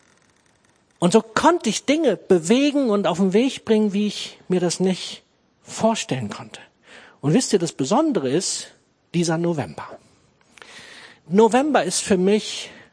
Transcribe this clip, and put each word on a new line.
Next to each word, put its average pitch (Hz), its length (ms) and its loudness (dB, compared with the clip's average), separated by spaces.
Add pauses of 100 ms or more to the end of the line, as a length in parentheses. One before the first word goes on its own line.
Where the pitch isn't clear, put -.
(1000)
Und 175 120 2
so 220 80 6
konnte 320 480 0
ich - 160 -4
Dinge 277 320 2
bewegen 247 760 2
und 202 180 0
auf 170 100 -2
den 190 140 0
Weg 240 320 0
bringen, 214 280 0
wie 208 140 -2
ich - 320 -10 (100)
mir 180 120 0
das 175 200 -2
nicht - 440 -4 (380)
vorstellen 139 680 -4
konnte. - 300 -16 (600)
Und 147 140 0
wisst 254 180 0
ihr, 202 60 2
das 170 140 -2
Besondere 175 580 0
ist, - 380 -4 (440)
dieser 165 240 0
November. 170 500 -4 (1400)
November 226 540 4
ist 175 180 -2
für - 160 2
mich 196 540 0 (220)